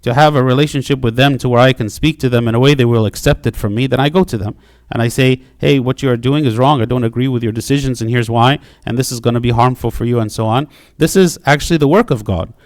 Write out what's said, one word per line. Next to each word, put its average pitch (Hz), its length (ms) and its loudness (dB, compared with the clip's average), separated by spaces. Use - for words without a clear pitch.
to 120 140 -2
have 151 200 4
a 127 80 2
relationship 135 560 0
with 117 160 -2
them 131 220 2
to 127 100 -4
where 120 140 4
I 131 100 6
can 110 180 -4
speak 151 300 -2
to 131 100 0
them 120 180 0
in 113 80 -2
a 117 40 2
way 143 140 4
they 131 100 2
will 117 220 2
accept - 400 -2
it 117 100 -2
from 104 200 -4
me, 131 120 -2
then 131 120 0
I 143 100 2
go 185 140 2
to 123 140 -4
them 131 180 -6
and 113 100 -2
I 120 60 0
say, 131 360 0
"Hey, 143 200 2
what 127 220 -4
you 135 80 0
are 123 80 0
doing 139 280 0
is 113 120 -2
wrong. 139 240 2
I 139 40 0
don't 123 200 -2
agree 120 220 -2
with 120 160 -2
your 107 100 -2
decisions, 135 480 -4
and 113 80 -4
here's 120 200 0
why, 120 300 2
and 117 120 -6
this 131 140 -4
is 120 80 -8
gonna 120 200 -2
be 120 120 -2
harmful 120 400 0
for - 140 -6
you," 120 140 0
and 107 120 -4
so 110 140 -6
on. 127 220 -2
This 160 180 0
is 185 300 2
actually 151 320 0
the 147 100 2
work 190 240 2
of 107 140 -4
God. 90 280 -4